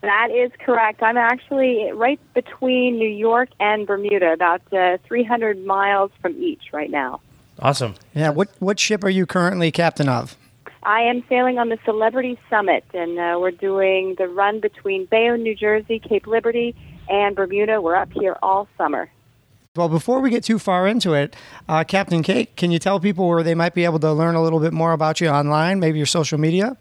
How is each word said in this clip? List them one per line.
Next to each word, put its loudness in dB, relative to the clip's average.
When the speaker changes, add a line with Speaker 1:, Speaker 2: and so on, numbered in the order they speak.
Speaker 1:
That 0
is 0
correct. 0
I'm 2
actually 0
right 0
between 0
New 0
York 0
and 0
Bermuda, 0
about, 2
uh, 2
three -2
hundred -2
miles 0
from -4
each -6
right -8
now. -4
Speaker 2:
Awesome. -2
Speaker 3:
Yeah. 0
What, -2
what -2
ship -2
are 2
you 2
currently 0
captain 0
of? -2
Speaker 1:
I 2
am 0
sailing 0
on -2
the -4
Celebrity -2
Summit, 0
and, -6
uh, -2
we're 0
doing 0
the -2
run -2
between -4
Bayonne, 0
New -2
Jersey, -2
Cape -4
Liberty, -2
and 0
Bermuda. 0
We're 0
up -2
here -2
all 0
summer. -4
Speaker 3:
Well, 0
before 0
we 2
get 0
too 0
far 2
into 2
it, 0
uh, 0
Captain 0
Kate, -2
can 0
you 2
tell 0
people 0
where 2
they 2
might 0
be 0
able 2
to 2
learn 2
a 2
little 2
bit 0
more 2
about 0
you 2
online, 2
maybe 2
your 0
social 0
media? 0